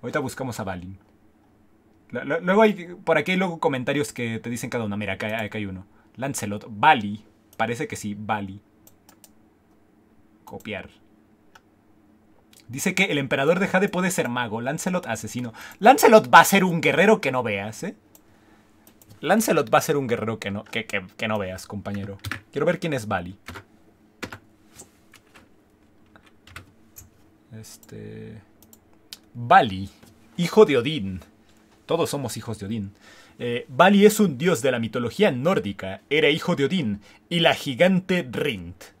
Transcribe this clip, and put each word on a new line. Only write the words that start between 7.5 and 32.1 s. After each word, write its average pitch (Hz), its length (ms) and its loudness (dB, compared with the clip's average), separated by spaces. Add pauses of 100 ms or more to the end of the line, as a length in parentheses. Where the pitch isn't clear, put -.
Parece 120 300 -4
que - 80 -10
sí, 101 220 -10
Bali. 101 440 -8 (1800)
Copiar. - 460 -12 (1800)
Dice 139 280 -4
que 190 100 2
el 165 140 -2
emperador 143 400 2
de 190 80 0
Jade 185 220 2
puede 180 200 -2
ser 165 180 -2
mago, 120 320 -4
Lancelot 156 460 -4
asesino. 117 480 -8 (260)
Lancelot 220 540 8
va 175 60 12
a 165 60 10
ser 196 180 4
un 165 180 0
guerrero 180 400 4
que 135 100 -2
no 127 120 -2
veas, 104 400 -6
¿eh? 196 120 -10 (1300)
Lancelot 165 520 2
va 151 60 6
a - 20 2
ser 151 160 0
un 135 100 -2
guerrero 110 320 -2
que 101 120 -6
no, 101 120 -6
que, - 220 -8
que, 98 200 -8 (100)
que 117 120 -6
no 107 100 -2
veas, 92 300 -8
compañero. 98 500 -10 (340)
Quiero 143 140 -4
ver 175 140 -2
quién 165 140 -4
es 110 140 -6
Bali. 92 300 -6 (4000)
Este, 110 840 -18 (920)
Bali, 120 560 2 (480)
hijo 180 280 6
de 143 120 2
Odín. 113 440 -4 (640)
Todos 165 240 0
somos 135 260 -6